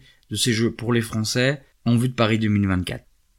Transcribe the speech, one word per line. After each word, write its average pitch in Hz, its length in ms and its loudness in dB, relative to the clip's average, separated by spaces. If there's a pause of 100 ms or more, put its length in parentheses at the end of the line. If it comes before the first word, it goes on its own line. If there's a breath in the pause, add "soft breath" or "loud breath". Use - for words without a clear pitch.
(300 soft breath)
de 107 80 -6
ces 120 160 0
Jeux 113 180 2
pour 117 220 -4
les 117 80 2
Français 123 600 -2 (220 soft breath)
en 117 140 4
vue 123 100 2
de 127 60 -4
Paris 113 260 2
deux 110 80 0
mille 101 220 2
vingt-quatre. 92 360 -4 (340)